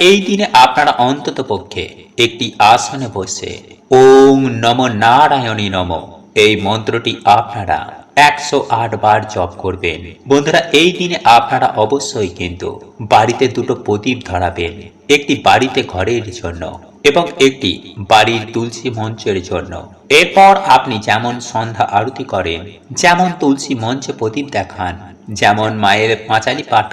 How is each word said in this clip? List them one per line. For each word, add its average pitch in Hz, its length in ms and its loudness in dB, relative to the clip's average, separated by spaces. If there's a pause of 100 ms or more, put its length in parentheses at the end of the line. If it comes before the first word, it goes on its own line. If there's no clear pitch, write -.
এই 196 200 6
দিনে 202 320 -2
আপনারা 131 400 4 (160)
অন্তত 143 300 -4 (100)
পক্ষে 92 360 -6 (340)
একটি 117 280 0 (120)
আসনে 120 560 2
বসে - 380 -10 (380)
ওম 135 500 8 (220)
নমো 123 240 0 (160)
নারায়ণী 123 680 2
নমঃ 87 360 -4 (300)
এই 107 200 4 (120)
মন্ত্রটি 110 460 -4 (120)
আপনারা 101 540 0 (500)
একশো 143 300 -2 (120)
আট 113 220 -2 (100)
বার 107 180 4 (140)
জপ 90 240 -4
করবেন। 90 420 -6 (280)
বন্ধুরা, 143 320 2 (120)
এই 165 200 4
দিনে 170 320 -6
আপনারা 120 520 4
অবশ্যই 110 640 -2
কিন্তু 90 300 -8 (320)
বাড়িতে 117 480 2
দুটো 120 260 -4
প্রদীপ 107 440 -4 (120)
ধরাবেন, 87 420 -4 (440)
একটি 147 180 -2 (100)
বাড়িতে 127 380 2
ঘরের 104 420 -4 (160)
জন্য 82 220 -10 (420)
এবং 147 200 2 (220)
একটি 120 240 -2 (400)
বাড়ির 110 320 2 (100)
তুলসী 117 380 -8
মঞ্চের 110 520 -6
জন্য। 87 300 -8 (360)
এরপর 180 440 6 (240)
আপনি 131 220 -4
যেমন 117 420 -2
সন্ধ্যা 113 440 -6
আরতি 110 400 -4
করেন, 85 360 -4 (320)
যেমন 175 360 2 (120)
তুলসী 139 340 0
মঞ্চে 123 380 -6
প্রদীপ 127 340 -6 (120)
দেখান, 90 360 -6 (360)
যেমন 107 440 2
মায়ের 107 380 2 (160)
পাঁচালি 127 420 -2
পাঠ 113 220 2